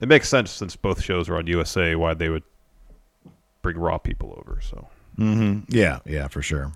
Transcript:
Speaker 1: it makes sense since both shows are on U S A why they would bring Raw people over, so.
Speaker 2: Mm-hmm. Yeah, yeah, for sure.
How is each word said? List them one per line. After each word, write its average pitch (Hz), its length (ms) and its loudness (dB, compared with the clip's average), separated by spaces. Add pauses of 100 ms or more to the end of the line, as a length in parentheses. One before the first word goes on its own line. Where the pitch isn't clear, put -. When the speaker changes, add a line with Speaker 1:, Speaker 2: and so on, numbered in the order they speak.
Speaker 1:
it 117 60 -4
makes 147 220 6
sense 123 200 4
since - 280 -10
both - 260 -2
shows 87 240 -2
are 85 80 -2
on 85 120 -2
U 85 120 2
S 82 160 -4
A 85 200 2
why 82 180 2
they 82 160 -2
would 80 140 -4 (1160)
bring 85 160 -2
Raw 82 200 -2
people - 420 -6
over, - 220 -8
so. - 260 -10 (320)
Speaker 2:
Mm-hmm. 107 560 2
Yeah, 85 300 4
yeah, 73 220 -4
for 71 160 -6
sure. 71 320 -4